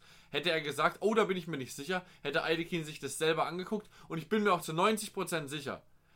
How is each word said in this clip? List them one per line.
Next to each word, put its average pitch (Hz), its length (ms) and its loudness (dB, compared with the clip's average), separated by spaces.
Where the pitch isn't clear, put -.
Hätte 151 180 0
er 160 120 2
gesagt, 147 400 2
oh, 208 120 4
da 214 120 6
bin 185 120 0
ich 160 100 -6
mir 160 100 -4
nicht 127 180 -8
sicher, 180 300 -4
hätte 147 200 0
Aitekin 165 420 0
sich 151 140 -12
das 135 180 -6
selber 160 280 2
angeguckt 180 440 -4
und 165 100 -6
ich 156 120 -8
bin 214 140 4
mir 202 100 6
auch 170 80 4
zu 160 100 -6
neunzig 208 420 2
Prozent 170 360 -4
sicher, 131 340 -6